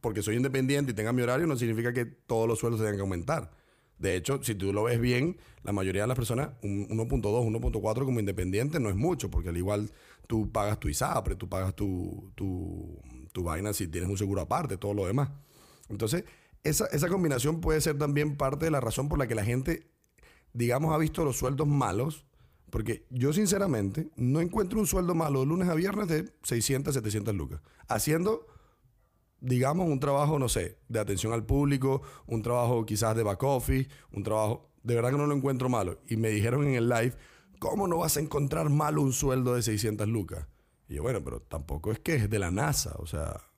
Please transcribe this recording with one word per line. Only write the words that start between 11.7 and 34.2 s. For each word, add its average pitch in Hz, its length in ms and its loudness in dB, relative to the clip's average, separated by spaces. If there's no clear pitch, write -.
tu, 92 640 -4
tu, 85 640 -6
tu 92 100 -4
vaina 87 300 -2
si 101 160 -4
tienes 87 200 -4
un 101 80 -2
seguro 98 240 0
aparte, 120 360 -2
todo 101 180 -4
lo 101 100 0
demás. 135 260 0
Entonces, 110 360 -2
esa, 151 240 0
esa 151 220 0
combinación 160 520 2
puede 156 200 2
ser 147 180 0
también 147 380 0
parte 143 300 0
de 165 40 2
la 147 100 2
razón 113 280 -2
por 156 100 0
la 135 80 2
que 117 80 -2
la 104 100 0
gente, 131 460 0
digamos, 127 420 2
ha 151 40 4
visto 160 260 0
los 135 120 0
sueldos 139 300 0
malos, 135 580 2
porque 107 400 -2
yo 127 220 2
sinceramente 160 840 2
no 127 260 2
encuentro 185 380 0
un 208 80 2
sueldo 180 300 0
malo 147 240 2
de 131 60 2
lunes 180 220 2
a 170 60 2
viernes 196 320 0
de 165 240 -2
seiscientas, 131 500 0
setecientas 107 400 -2
lucas, 76 280 -6
haciendo, 165 580 0
digamos, 131 480 2
un 139 120 2
trabajo, 143 380 2
no 131 100 2
sé, 90 300 -2
de 113 120 -2
atención 101 320 -2
al 113 140 -2
público, 135 560 2
un 113 160 -2
trabajo 120 420 2
quizás 110 320 2
de 117 60 2
back 101 200 0
office, 131 460 2
un 101 100 -6